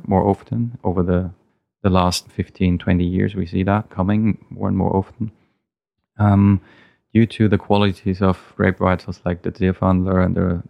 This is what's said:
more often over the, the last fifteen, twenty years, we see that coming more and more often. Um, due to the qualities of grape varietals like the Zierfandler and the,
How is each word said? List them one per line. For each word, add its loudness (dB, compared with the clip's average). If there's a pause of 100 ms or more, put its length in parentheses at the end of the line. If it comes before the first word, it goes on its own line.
more 2
often -4
over -2
the, -2 (520)
the 2
last 0
fifteen, -2
twenty 0
years, -2
we -6
see -4
that 0
coming -2
more -6
and -2
more 0
often. -4 (840)
Um, 4 (520)
due 4
to 0
the 2
qualities -2
of -2
grape 0
varietals -2
like -6
the -6
Zierfandler 0
and -2
the, -2